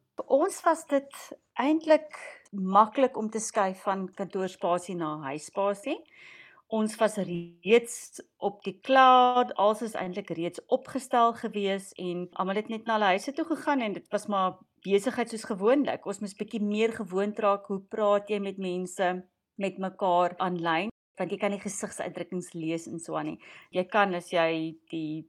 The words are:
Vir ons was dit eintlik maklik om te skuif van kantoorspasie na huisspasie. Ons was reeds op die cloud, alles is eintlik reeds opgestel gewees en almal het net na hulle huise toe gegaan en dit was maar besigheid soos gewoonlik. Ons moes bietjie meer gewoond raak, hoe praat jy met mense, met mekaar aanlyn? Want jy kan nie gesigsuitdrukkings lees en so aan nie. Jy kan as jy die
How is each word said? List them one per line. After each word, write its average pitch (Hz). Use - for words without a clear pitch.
Vir -
ons 311
was 320
dit 277
eintlik 311
maklik 208
om 214
te 220
skuif 196
van 190
kantoorspasie 180
na 156
huisspasie. 196
Ons 220
was 214
reeds 185
op 202
die 190
cloud, 254
alles 214
is 220
eintlik 185
reeds 170
opgestel 247
gewees 196
en 180
almal 190
het 214
net 220
na 233
hulle 220
huise 202
toe 320
gegaan 294
en 214
dit 147
was 202
maar 190
besigheid 220
soos 220
gewoonlik. 226
Ons 196
moes 196
bietjie 208
meer 214
gewoond 202
raak, 202
hoe 196
praat 202
jy 208
met 196
mense, 180
met 190
mekaar 180
aanlyn? 180
Want 180
jy 196
kan 202
nie 202
gesigsuitdrukkings 185
lees 165
en 165
so 160
aan 151
nie. -
Jy 180
kan 196
as 175
jy 165
die 156